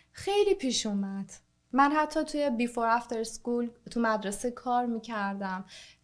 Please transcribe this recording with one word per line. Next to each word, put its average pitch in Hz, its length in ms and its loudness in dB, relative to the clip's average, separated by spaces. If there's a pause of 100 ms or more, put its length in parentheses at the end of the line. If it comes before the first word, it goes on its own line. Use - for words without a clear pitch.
(120)
خیلی 403 440 2
پیش 247 300 0
اومد. 196 460 -2 (400)
من 277 200 6
حتی 302 320 2
توی 285 360 0
before 240 420 2
after 226 260 -4
school 240 640 -4
تو 240 80 -2
مدرسه 220 520 0
کار 247 340 0
می‌کردم. 196 800 -4 (380)